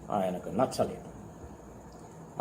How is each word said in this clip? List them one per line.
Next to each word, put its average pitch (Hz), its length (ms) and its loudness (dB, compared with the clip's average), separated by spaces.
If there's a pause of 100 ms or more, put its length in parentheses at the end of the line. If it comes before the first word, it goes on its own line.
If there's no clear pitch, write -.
(120)
ఆయనకు 92 380 4
నచ్చలేదు. 107 640 4 (1300)